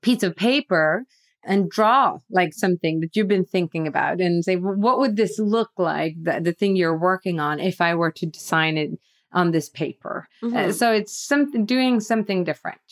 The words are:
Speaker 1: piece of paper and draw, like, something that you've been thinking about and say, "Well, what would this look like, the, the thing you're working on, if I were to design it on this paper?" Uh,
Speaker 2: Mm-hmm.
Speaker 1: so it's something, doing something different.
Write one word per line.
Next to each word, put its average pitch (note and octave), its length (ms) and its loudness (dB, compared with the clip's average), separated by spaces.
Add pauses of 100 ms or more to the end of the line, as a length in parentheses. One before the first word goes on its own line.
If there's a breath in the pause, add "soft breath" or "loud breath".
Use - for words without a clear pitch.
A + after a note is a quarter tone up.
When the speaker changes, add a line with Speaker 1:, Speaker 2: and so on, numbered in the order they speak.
Speaker 1:
piece B3 220 2
of F3+ 120 -2
paper G3 680 2 (440)
and F#3+ 220 2
draw, A3 480 2 (100)
like, F3 260 2
something E3+ 460 0
that E3 140 -6
you've G#3 140 2
been F#3+ 160 2
thinking E3 420 -2
about D3 340 -2
and F3 240 2
say, F#3 120 0
"Well, F#3+ 180 -2
what G#3 240 2
would B3+ 160 0
this G#3 240 0
look A3 380 0
like, D#3+ 440 -2
the, D#3+ 200 -2
the E3+ 120 0
thing G3 220 0
you're E3 240 2
working F3+ 400 0
on, D3 220 -2
if F3 200 -2
I E3+ 140 2
were E3 180 2
to - 140 -8
design D#3+ 500 -2
it D3+ 140 -2 (420)
on F3 200 2
this D#3+ 160 0
paper?" - 580 -8 (160 soft breath)
Uh, A#3 40 -6
Speaker 2:
Mm-hmm. A#3 260 0
Speaker 1:
so A#3 200 2
it's G#3 240 0
something, C#4+ 480 0
doing B3+ 360 2
something G#3+ 420 0
different. - 380 -6 (120)